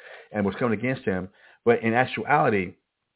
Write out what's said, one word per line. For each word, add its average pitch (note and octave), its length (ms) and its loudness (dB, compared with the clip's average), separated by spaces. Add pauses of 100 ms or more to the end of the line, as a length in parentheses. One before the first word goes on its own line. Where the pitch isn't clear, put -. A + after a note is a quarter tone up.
(320)
and G#2 140 0
was G2 140 -2
coming A#2 180 0
against B2+ 260 -4
him. F#2 240 -4 (380)
But - 180 4
in A2+ 100 2
actuality, A#2+ 800 0 (400)